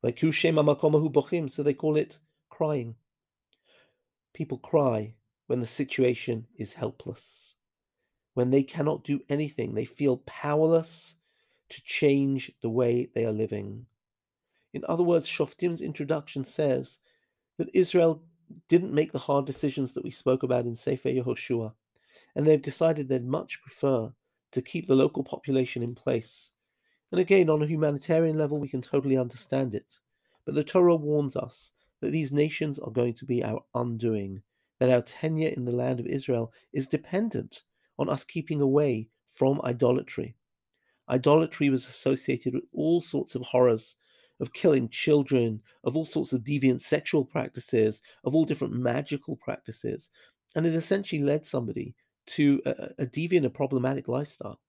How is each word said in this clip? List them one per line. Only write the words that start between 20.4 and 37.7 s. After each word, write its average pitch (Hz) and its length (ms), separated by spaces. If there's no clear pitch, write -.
about 123 200
in 117 120
Sefer 131 340
Yehoshua, 120 640
and 151 100
they've 151 160
decided 151 440
they'd 127 200
much - 340
prefer 123 500
to 127 100
keep - 240
the 135 80
local 135 280
population 131 600
in 120 120
place. - 580
And 180 80
again, 180 300
on 151 120
a 151 40
humanitarian 156 720
level, 147 200
we 143 100
can 131 120
totally 135 360
understand 127 580
it. - 240
But - 100
the 147 100
Torah 175 320
warns 147 380
us - 380
that - 120
these 151 200
nations 147 460
are - 140
going 120 220
to 120 100
be 123 200
our 110 200
undoing, 110 680
that 127 100
our 123 120
tenure 160 480
in 123 140
the 120 100
land 123 260
of 117 60
Israel 123 460
is 139 160
dependent - 720